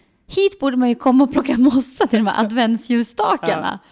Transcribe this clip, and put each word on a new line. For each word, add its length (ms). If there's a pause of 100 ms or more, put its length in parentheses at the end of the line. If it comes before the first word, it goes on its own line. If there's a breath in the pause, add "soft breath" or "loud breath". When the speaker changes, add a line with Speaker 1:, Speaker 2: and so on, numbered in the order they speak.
(260 soft breath)
Speaker 1:
hit 340
borde 160
man 120
ju 60
komma 300
och 80
plocka 260
mossa 480
till 120
de 80
här 180
Speaker 2:
<laughs> 0
Speaker 1:
adventsljusstakarna." 1400
Speaker 2:
Ja. 100